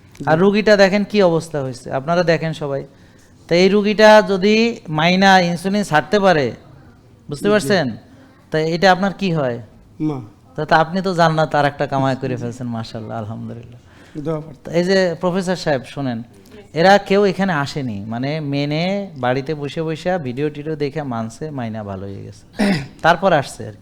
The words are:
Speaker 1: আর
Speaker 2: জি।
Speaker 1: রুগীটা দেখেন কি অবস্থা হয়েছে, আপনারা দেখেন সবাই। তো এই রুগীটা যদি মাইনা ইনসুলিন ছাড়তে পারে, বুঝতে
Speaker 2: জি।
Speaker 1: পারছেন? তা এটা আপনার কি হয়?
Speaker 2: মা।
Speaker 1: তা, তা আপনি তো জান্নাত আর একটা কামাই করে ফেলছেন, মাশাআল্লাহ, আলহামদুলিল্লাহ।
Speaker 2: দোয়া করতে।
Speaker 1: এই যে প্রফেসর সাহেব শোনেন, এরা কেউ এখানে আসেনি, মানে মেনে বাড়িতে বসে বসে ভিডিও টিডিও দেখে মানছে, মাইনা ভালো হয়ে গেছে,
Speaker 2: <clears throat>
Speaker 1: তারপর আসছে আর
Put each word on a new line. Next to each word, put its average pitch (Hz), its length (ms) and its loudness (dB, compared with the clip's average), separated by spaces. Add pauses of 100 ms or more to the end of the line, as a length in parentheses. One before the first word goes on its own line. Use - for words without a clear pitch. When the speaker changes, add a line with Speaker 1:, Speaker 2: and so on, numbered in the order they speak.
(260)
Speaker 1:
আর 156 120 4
Speaker 2:
জি। 170 40 0
Speaker 1:
রুগীটা 202 340 4
দেখেন 202 280 4
কি 202 200 2
অবস্থা 160 380 0
হয়েছে, 131 300 -10
আপনারা 156 320 0
দেখেন 160 300 0
সবাই। 143 320 -6 (600)
তো 165 80 2
এই 185 140 6
রুগীটা 214 520 6
যদি 214 580 2 (100)
মাইনা 185 500 4
ইনসুলিন 180 440 -2
ছাড়তে 156 360 0
পারে, 156 320 2 (800)
বুঝতে 147 140 -8
Speaker 2:
জি। 208 60 2
Speaker 1:
পারছেন? 170 480 2 (540)
তা 156 80 0
এটা 165 320 4
আপনার 180 220 0
কি 185 180 -2
হয়? 127 300 -2 (380)
Speaker 2:
মা। 151 220 -4 (340)
Speaker 1:
তা, 151 100 -6
তা 165 120 4
আপনি 165 240 0
তো 185 120 -2
জান্নাত 160 420 2
আর 143 100 2
একটা 143 220 -2
কামাই 135 280 0
করে 127 220 -6
ফেলছেন, 120 300 -8
মাশাআল্লাহ, 113 500 -10
আলহামদুলিল্লাহ। 117 640 -12 (380)
Speaker 2:
দোয়া 151 240 -6
করতে। - 300 -16
Speaker 1:
এই 170 120 2
যে 185 380 2
প্রফেসর 180 340 -2
সাহেব 147 300 -2
শোনেন, 123 380 -6 (500)
এরা 185 240 6
কেউ 196 280 2
এখানে 190 280 0
আসেনি, 131 540 -4
মানে 135 320 -4
মেনে 156 800 -2
বাড়িতে 135 380 -2
বসে 147 260 -8
বসে 160 360 -4
ভিডিও 139 320 -4
টিডিও 151 260 -8
দেখে 147 280 -4
মানছে, 117 460 -8
মাইনা 113 340 -8
ভালো 98 220 -10
হয়ে 101 180 -12
গেছে, 196 500 -4
Speaker 2:
<clears throat> 139 280 -6
Speaker 1:
তারপর 175 320 4
আসছে 127 340 -2
আর 107 140 -12